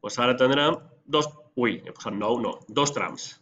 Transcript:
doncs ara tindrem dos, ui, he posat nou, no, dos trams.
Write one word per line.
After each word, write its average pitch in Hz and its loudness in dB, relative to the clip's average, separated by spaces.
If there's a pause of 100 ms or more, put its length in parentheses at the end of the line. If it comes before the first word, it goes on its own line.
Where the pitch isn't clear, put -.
doncs 104 -6
ara 123 4
tindrem 135 4 (320)
dos, 151 0 (280)
ui, 117 0
he - -18
posat 104 -8
nou, 104 0
no, 110 -4 (100)
dos 139 0
trams. - -8 (100)